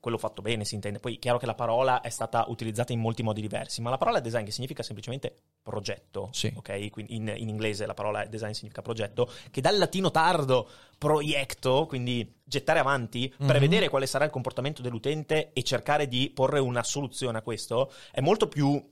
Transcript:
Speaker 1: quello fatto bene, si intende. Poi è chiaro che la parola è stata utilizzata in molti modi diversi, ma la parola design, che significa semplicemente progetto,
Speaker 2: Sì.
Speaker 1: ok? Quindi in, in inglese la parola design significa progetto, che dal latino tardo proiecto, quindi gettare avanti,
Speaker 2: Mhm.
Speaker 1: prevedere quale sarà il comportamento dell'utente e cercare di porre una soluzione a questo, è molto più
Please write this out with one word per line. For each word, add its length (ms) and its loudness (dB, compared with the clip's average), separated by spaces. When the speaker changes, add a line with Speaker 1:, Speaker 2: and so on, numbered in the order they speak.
Speaker 1:
quello 180 -2
fatto 240 -6
bene, 220 -2
si 100 -6
intende. 260 -6
Poi 160 -6
è 20 -18
chiaro 200 2
che 80 -4
la 80 -2
parola 460 2
è 100 -8
stata 380 0
utilizzata 440 -4
in 80 0
molti 220 -2
modi 180 -2
diversi, 400 -6
ma 100 -4
la 80 0
parola 220 2
design, 240 -4
che 80 -10
significa 300 -8
semplicemente 520 -8
progetto, 720 -8
Speaker 2:
Sì. 220 -2
Speaker 1:
ok? 360 -8
Quindi 260 -10
in, 200 -4
in 120 -6
inglese 380 -2
la 80 -6
parola 320 -2
design 260 -8
significa 300 -12
progetto, 480 -2
che 100 -4
dal 160 6
latino 340 2
tardo 580 4
proiecto, 920 2
quindi 580 -4
gettare 340 2
avanti, 600 0
Speaker 2:
Mhm. 80 0
Speaker 1:
prevedere 420 6
quale 180 0
sarà 180 2
il 60 0
comportamento 520 -4
dell'utente 680 -2
e 100 -2
cercare 460 0
di 240 0
porre 280 2
una 220 2
soluzione 560 -4
a 40 -6
questo, 500 -2
è 80 0
molto 280 4
più 440 2